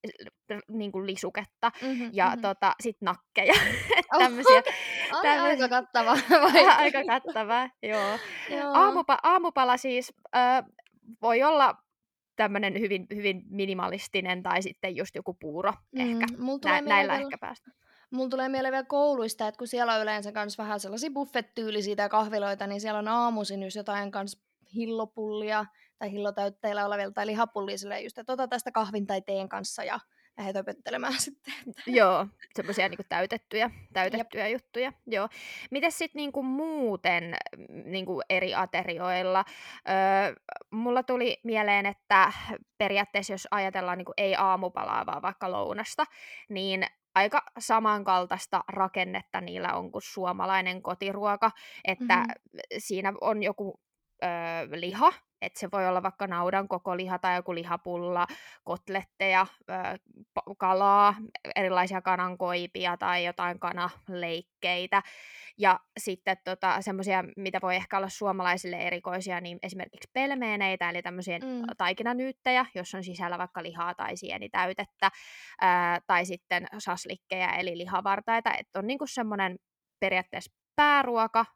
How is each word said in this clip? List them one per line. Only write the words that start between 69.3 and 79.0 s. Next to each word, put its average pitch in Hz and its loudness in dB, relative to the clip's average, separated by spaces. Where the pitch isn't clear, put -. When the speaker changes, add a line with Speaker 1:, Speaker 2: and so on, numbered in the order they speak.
Speaker 1:
niin 175 -14
esimerkiksi - -12
pelmeeneitä, 208 -2
eli 175 -6
tämmösiä 180 -6
Speaker 2:
Mm. 254 -8
Speaker 1:
taikinanyyttejä, 247 0
jos 180 -8
on 190 -8
sisällä 175 -6
vaikka 180 -8
lihaa 170 -6
tai - -6
sienitäytettä, 190 -2
ää, 175 4
tai 180 4
sitten 180 -4
saslikkeja, 185 -4
eli 175 -4
lihavartaita. 202 0
Et - -8
on 196 -4
niinku 277 -4